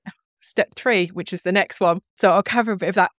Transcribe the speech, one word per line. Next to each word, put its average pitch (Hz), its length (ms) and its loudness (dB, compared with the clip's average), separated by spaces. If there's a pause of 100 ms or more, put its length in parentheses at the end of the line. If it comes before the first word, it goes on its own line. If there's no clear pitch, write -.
(400)
step - 340 -4
three, 202 340 0
which 180 240 -10
is 180 100 -10
the 180 100 -2
next - 280 -2
one. 175 200 2 (160)
So 190 140 2
I'll 190 120 4
cover 226 300 -2
a 196 40 -4
bit 180 140 -4
of 190 60 -6
that - 220 2